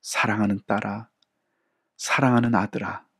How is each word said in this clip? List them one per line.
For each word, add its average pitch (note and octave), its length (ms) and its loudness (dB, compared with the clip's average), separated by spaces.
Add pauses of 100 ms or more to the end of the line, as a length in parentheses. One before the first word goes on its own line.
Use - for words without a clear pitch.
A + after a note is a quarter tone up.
사랑하는 G#2 640 0
딸아, G#2 420 -4 (880)
사랑하는 A#2+ 580 2
아들아 G2 520 -4 (140)